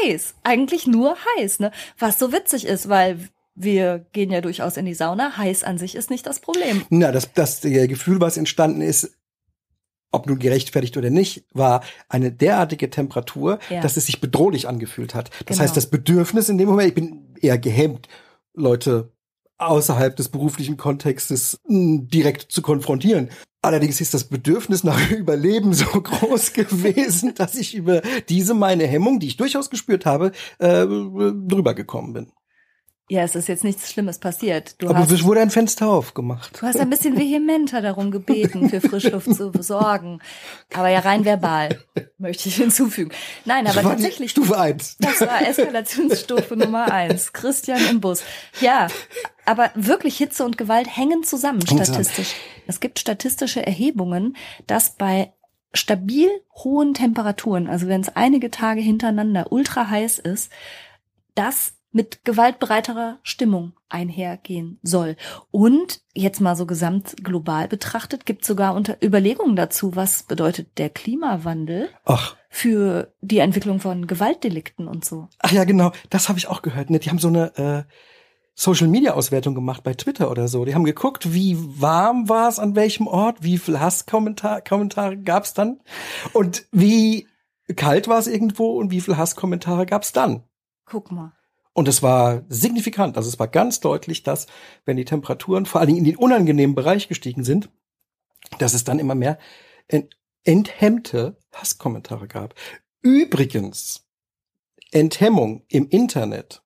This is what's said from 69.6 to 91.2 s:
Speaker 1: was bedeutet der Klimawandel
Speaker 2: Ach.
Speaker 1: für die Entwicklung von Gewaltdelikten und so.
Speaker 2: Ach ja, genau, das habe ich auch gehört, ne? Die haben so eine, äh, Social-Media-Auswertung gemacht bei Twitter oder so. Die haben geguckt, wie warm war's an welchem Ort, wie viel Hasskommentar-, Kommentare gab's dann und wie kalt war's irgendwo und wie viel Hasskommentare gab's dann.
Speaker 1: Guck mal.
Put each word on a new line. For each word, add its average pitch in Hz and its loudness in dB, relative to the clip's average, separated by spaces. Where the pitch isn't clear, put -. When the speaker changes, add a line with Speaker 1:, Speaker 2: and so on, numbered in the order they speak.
Speaker 1:
was 190 -2
bedeutet 165 -4
der 151 -2
Klimawandel 175 -4
Speaker 2:
Ach. - 0
Speaker 1:
für 202 0
die 208 0
Entwicklung 196 0
von 180 -6
Gewaltdelikten 180 -4
und 170 -8
so. 160 -10
Speaker 2:
Ach 165 2
ja, 190 6
genau, 180 4
das - 0
habe 196 0
ich - -6
auch - -8
gehört, 139 -6
ne? 160 4
Die 156 -4
haben 165 0
so 165 2
eine, 165 2
äh, 143 -2
Social-Media-Auswertung 156 2
gemacht 127 -6
bei 131 -4
Twitter 208 -2
oder 120 -2
so. 123 -2
Die 139 -4
haben 170 4
geguckt, 165 -2
wie 180 2
warm 165 0
war's 226 2
an 208 -2
welchem 214 0
Ort, 214 0
wie 175 0
viel 160 -2
Hasskommentar-, 214 -2
Kommentare 202 -2
gab's 190 -2
dann 226 -2
und 175 2
wie 220 4
kalt 151 2
war's 226 4
irgendwo 226 0
und 208 -2
wie 180 0
viel 180 0
Hasskommentare 175 -2
gab's 208 -4
dann. 214 0
Speaker 1:
Guck 208 -10
mal. 160 -10